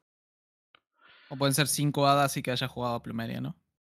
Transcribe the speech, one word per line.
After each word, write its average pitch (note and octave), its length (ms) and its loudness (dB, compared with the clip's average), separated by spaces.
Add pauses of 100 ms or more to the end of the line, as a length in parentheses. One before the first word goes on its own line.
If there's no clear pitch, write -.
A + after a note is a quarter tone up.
(1300)
O C#3+ 80 -10
pueden C#3 180 2
ser D3 140 2
cinco C#3+ 380 2
hadas C#3 300 4
y C#3 60 -4
que C3 80 -4
haya B2 180 -2
jugado B2 280 -4
a A#2 60 -8
Plumeria, A#2 380 -8
¿no? C3 160 -8 (400)